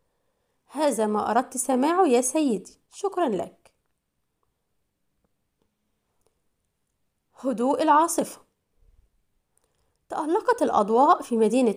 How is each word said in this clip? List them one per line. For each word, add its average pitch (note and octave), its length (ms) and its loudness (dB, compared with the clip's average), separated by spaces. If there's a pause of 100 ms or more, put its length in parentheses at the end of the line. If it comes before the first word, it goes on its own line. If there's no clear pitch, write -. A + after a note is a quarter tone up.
(680)
"هذا B3+ 400 -2
ما G#3 240 -2
أردت B3 260 -2
سماعه C#4+ 500 0
يا B3 140 4
سيدي، B3+ 580 -4 (120)
شكرًا F4+ 380 -4
لك." - 440 -8 (3750)
هدوء B3+ 420 -2
العاصفة. D#4 580 0 (1700)
تألقت G4+ 540 -2
الأضواء A#3 600 2
في A#3+ 140 -6
مدينة A3 400 2